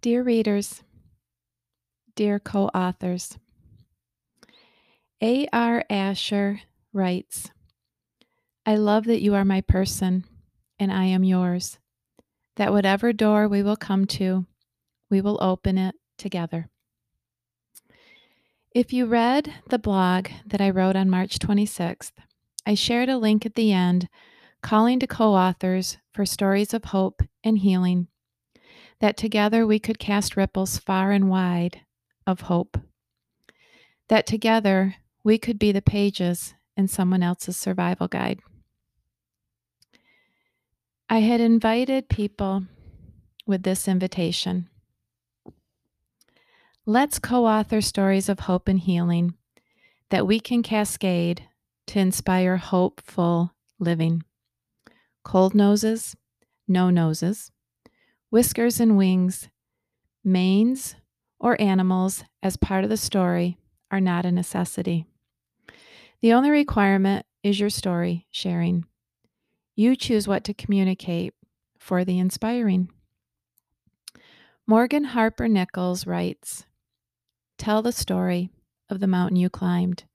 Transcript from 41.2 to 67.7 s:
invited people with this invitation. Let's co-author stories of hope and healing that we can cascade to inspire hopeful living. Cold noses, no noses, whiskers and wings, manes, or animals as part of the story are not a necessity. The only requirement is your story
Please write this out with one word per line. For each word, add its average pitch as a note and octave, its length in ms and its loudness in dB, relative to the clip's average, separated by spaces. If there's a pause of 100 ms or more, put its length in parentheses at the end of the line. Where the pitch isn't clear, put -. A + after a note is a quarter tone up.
invited A#3 680 2
people G3 580 -2 (800)
with F#3+ 200 -2
this F#3+ 240 -2
invitation. F3+ 800 -4 (2250)
Let's B3+ 320 0
co-author A3 600 0
stories G3 480 0
of G3 120 -2
hope - 280 -2
and F#3+ 100 2
healing F3 560 0 (760)
that F#3+ 180 0
we A3 100 4
can A#3+ 240 -2
cascade F#3 840 -2 (400)
to - 100 -2
inspire F#3 580 0
hopeful F3 1000 -2 (240)
living. E3 420 0 (1040)
Cold F#3+ 320 2
noses, G#3 580 2 (540)
no F3+ 220 2
noses, E3+ 600 0 (800)
whiskers A#3 500 2
and A3+ 160 6
wings, F#3 540 0 (760)
manes, G3 720 2 (420)
or - 220 0
animals F#3 640 0 (180)
as F#3+ 140 -4
part F#3+ 260 -2
of G3+ 60 -2
the A3 80 0
story F3 600 -2 (320)
are G3 100 -2
not F3 240 0
a F3+ 80 0
necessity. F3 760 -4 (1160)
The A3+ 100 6
only B3+ 160 4
requirement G3 800 2 (160)
is G3+ 180 0
your G#3 80 0
story F3 640 -4